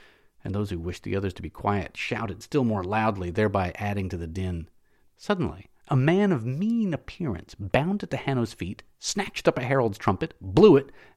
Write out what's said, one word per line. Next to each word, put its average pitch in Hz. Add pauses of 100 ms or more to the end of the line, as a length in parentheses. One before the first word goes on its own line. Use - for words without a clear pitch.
(440)
and 95
those 101
who 90
wished 85
the 98
others 98
to -
be -
quiet -
shouted 101
still 143
more 107
loudly, 101
thereby 98
adding 101
to 90
the 82
din. 87 (480)
Suddenly, 127 (200)
a 151
man 175
of 117
mean 196
appearance -
bounded 147
to 131
Hanno's 123
feet, - (160)
snatched -
up 165
a 127
herald's 123
trumpet, -
blew 139
it, 139 (260)